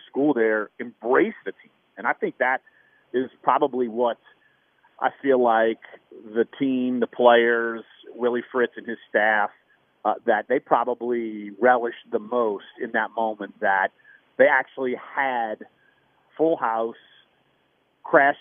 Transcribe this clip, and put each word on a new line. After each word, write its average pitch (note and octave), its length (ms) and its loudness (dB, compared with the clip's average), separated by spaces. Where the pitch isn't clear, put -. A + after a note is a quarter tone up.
school C#3+ 240 0
there A2 360 0
embrace B2+ 540 0
the F#2+ 80 -10
team, - 180 -20
and A#2 100 -8
I C#3+ 60 0
think F3+ 260 -8
that B2+ 220 -2
is B2+ 160 -4
probably C3+ 460 0
what A#2 300 -2
I C3 100 0
feel C3 200 2
like A2+ 380 2
the A2+ 120 0
team, B2+ 400 -2
the A#2+ 80 -2
players, A#2 760 4
Willie A#2+ 380 -2
Fritz B2 260 -2
and G#2 100 -16
his A#2 100 -8
staff, G#2+ 400 0
uh, G#2+ 100 0
that G#2+ 220 0
they C3 120 0
probably A#2 1000 -4
relished A#2+ 520 0
the A#2 80 -2
most G#2+ 460 -4
in A#2+ 100 -8
that A2 240 -2
moment, A2 460 -6
that G2 300 0
they C3 100 6
actually C3 480 -2
had B2 500 -4
full D#3+ 200 0
house, A2+ 380 -4
crash C#3+ 380 4